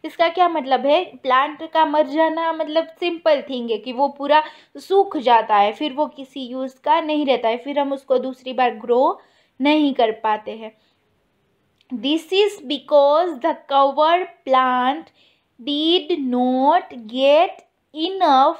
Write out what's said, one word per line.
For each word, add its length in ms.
इसका 220
क्या 220
मतलब 360
है? 200
प्लांट 680
का 140
मर 220
जाना 460
मतलब 340
सिंपल 540
थिंग 300
है 60
कि 140
वो 160
पूरा 360
सूख 400
जाता 380
है, 160
फिर 220
वो 120
किसी 360
यूज़ 420
का 180
नहीं 240
रहता 240
है, 80
फिर 220
हम 140
उसको 240
दूसरी 360
बार 180
ग्रो 500
नहीं 320
कर 180
पाते 400
हैं। 260
This 300
is 480
because 580
the 100
cover 460
plant 840
did 640
not 800
get 360
enough 640